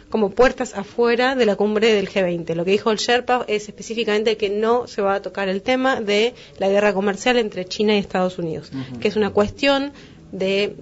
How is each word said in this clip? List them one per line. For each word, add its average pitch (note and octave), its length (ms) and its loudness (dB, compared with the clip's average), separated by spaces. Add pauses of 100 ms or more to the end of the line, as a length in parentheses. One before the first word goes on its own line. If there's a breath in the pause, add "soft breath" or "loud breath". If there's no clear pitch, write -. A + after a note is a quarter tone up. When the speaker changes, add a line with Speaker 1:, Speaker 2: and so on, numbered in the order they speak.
Speaker 1:
como G#3+ 220 0
puertas B3+ 420 2
afuera A#3+ 600 0
de B3 100 2
la G3+ 120 2
cumbre G#3 360 2
del G3 160 2
G G3 140 0
veinte. E3+ 320 -2
Lo E3+ 100 -2
que F#3 60 0
dijo G3+ 200 2
el G#3+ 60 2
Sherpa A#3+ 520 0
es G#3+ 200 -4
específicamente G#3+ 720 -2
que G#3+ 100 0
no A3 380 0
se - 160 -6
va G3 140 2
a G3+ 40 -4
tocar G3 300 -6
el G3 100 -2
tema B3+ 400 0
de G#3 320 0 (240 loud breath)
la F#3+ 140 0
guerra G3+ 240 4
comercial G3+ 420 0
entre G3 300 -2
China G#3+ 300 2
y - 20 4
Estados F#3 400 -2
Unidos, D#3 340 -6
Speaker 2:
Ujú. C3 260 -10
Speaker 1:
que A3 100 0
es G3 80 -4
una G#3 120 2
cuestión C#4 640 0 (400 loud breath)
de, G3 500 -2